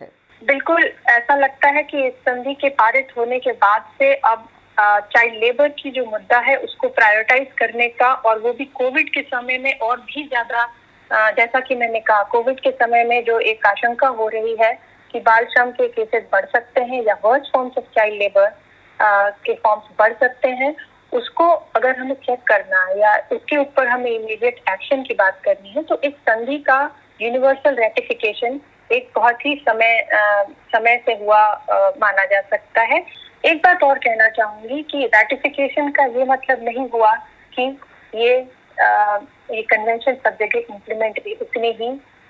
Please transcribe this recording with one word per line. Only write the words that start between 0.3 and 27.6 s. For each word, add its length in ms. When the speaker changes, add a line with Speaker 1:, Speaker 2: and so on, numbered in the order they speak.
Speaker 2:
बिल्कुल, 380
ऐसा 300
लगता 320
है 140
कि 240
इस 60
संधि 420
के 140
पारित 400
होने 200
के 140
बाद 300
से 160
अब, 340
अ, 220
child 340
labor 340
की 220
जो 140
मुद्दा 340
है 180
उसको 320
prioritize 580
करने 300
का 260
और 240
वो 140
भी 120
कोविड 500
के 80
समय 360
में 200
और 220
भी 280
ज्यादा, 340
अ, 180
जैसा 300
कि 140
मैंने 260
कहा, 220
कोविड 380
के 100
समय 340
में 200
जो 140
एक 280
आशंका 420
हो 200
रही 320
है 180
कि 80
बाल 240
श्रम 260
के 180
cases 440
बढ़ 120
सकते 360
हैं 220
या 180
worst 240
forms 160
of 120
child 160
labor, 340
अ, 300
के 240
forms 440
बढ़ 140
सकते 360
हैं, 280
उसको 360
अगर 480
हमें 180
चेक 260
करना 420
है 180
या 160
उसके 240
ऊपर 320
हमें 220
immediate 500
एक्शन 320
की 120
बात 300
करनी 240
है, 140
तो 220
इस 80
संधि 460
का 380
universal 520